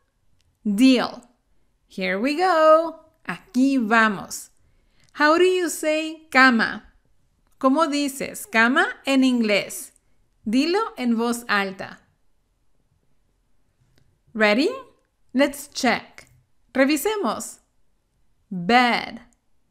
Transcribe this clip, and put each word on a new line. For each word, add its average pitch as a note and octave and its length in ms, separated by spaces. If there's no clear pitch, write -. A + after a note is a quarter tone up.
Deal. A3+ 580
Here F#3 280
we A#3+ 180
go. D#4+ 760
Aquí C4 540
vamos. G#3+ 720
How D4+ 180
do F4 80
you F#4 240
say D#4 600
cama? A#3 640
¿Cómo C#4 280
dices C#4+ 600
cama A#3+ 400
en C4+ 200
inglés? A3+ 680
Dilo D4 360
en A#3+ 200
voz A#3+ 300
alta. G3 540
Ready? G#3+ 360
Let's C#4 360
check. - 600
Revisemos. C#4+ 880
Bed. A3 720